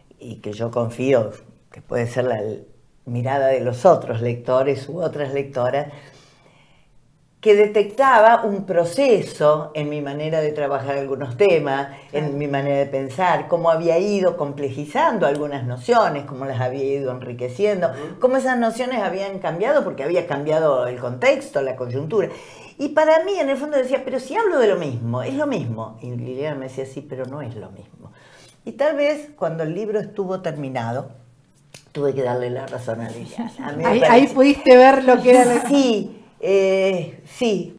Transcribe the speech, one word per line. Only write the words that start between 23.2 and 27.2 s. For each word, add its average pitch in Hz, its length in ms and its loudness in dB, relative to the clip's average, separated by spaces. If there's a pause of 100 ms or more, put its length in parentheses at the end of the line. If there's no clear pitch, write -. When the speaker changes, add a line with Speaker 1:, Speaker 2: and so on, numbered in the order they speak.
Speaker 1:
mí, 392 160 -4
en 277 100 -2
el 269 80 -2
fondo, 294 200 -4
decía, 254 260 -2
"Pero 262 160 -6
si 277 160 -10
hablo 392 240 0
de 233 80 4
lo 202 100 2
mismo, 123 440 -4
es 175 140 -6
lo 294 100 -2
mismo". 117 560 -6
Y 123 140 -12
Liliana 127 400 -8
me 131 120 -10
decía, 127 200 -10
"Sí, - 200 -16
pero 131 200 -10